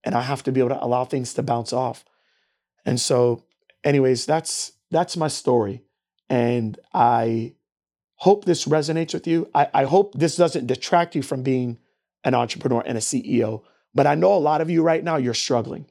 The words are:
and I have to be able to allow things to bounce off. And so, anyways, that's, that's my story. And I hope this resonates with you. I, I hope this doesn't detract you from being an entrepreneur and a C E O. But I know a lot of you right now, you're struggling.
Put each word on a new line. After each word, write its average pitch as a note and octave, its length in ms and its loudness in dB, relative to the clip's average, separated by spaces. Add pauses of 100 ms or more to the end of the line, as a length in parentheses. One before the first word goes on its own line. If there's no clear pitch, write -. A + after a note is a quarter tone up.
and B2 100 -4
I A#2+ 80 0
have C3 220 -6
to C3 80 -2
be C3 80 0
able B2 100 2
to C3 140 -4
allow B2 220 0
things B2+ 300 -6
to A#2+ 80 -2
bounce A#2+ 300 -4
off. B2+ 300 -4 (800)
And A#2+ 140 -2
so, B2 440 2 (400)
anyways, C3 420 2
that's, - 480 -4 (180)
that's F3 240 -2
my D#3+ 120 -2
story. B2 560 0 (460)
And A#2+ 500 0 (140)
I A#2 600 2 (640)
hope G3+ 300 2
this E3 200 0
resonates D#3 480 -2
with E3 120 -8
you. E3 300 0
I, C#3+ 180 4
I C#3 120 2
hope F#3+ 280 2
this D3+ 220 0
doesn't D#3+ 320 2
detract E3+ 480 0
you C#3+ 60 0
from C3 220 -6
being B2 360 -2 (440)
an C3 120 0
entrepreneur A#2 500 0
and A#2 120 -4
a G#2+ 40 -4
C B2 240 -4
E A#2 180 0
O. A2 200 -6 (300)
But D3 140 4
I D3 80 4
know F#3 180 4
a F#3 60 4
lot D3+ 220 2
of D#3+ 80 -4
you E3 140 2
right E3 200 2
now, E3 140 -2
you're B2 160 -2
struggling. A#2+ 580 -4